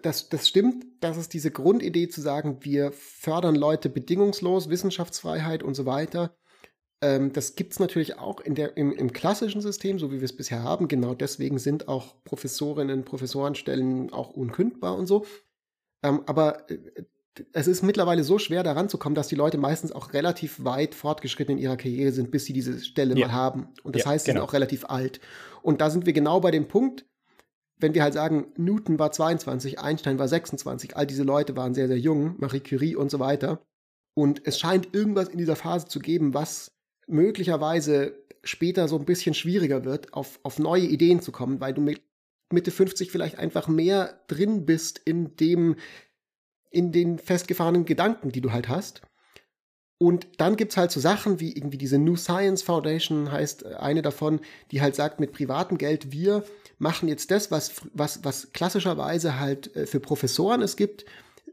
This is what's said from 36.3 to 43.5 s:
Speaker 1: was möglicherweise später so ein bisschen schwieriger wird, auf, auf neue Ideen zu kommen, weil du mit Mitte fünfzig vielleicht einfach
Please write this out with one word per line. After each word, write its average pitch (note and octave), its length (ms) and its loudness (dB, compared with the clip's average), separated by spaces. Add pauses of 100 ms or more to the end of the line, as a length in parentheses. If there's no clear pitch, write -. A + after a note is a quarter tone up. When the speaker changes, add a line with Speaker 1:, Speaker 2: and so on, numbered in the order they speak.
Speaker 1:
was - 420 -6 (340)
möglicherweise D#3+ 1040 2 (280)
später F3 460 0
so D#3 100 0
ein C#3+ 60 -4
bisschen F3 300 0
schwieriger D#3+ 500 0
wird, C3 300 -6
auf, - 280 -10
auf - 160 -6
neue E3 260 4
Ideen E3+ 360 6
zu C#3+ 120 -8
kommen, C3 280 -4
weil C3+ 140 -4
du C#3+ 80 0
mit D3 180 0 (500)
Mitte F3 200 2
fünfzig F#3+ 420 2
vielleicht E3 260 -4
einfach E3 300 -2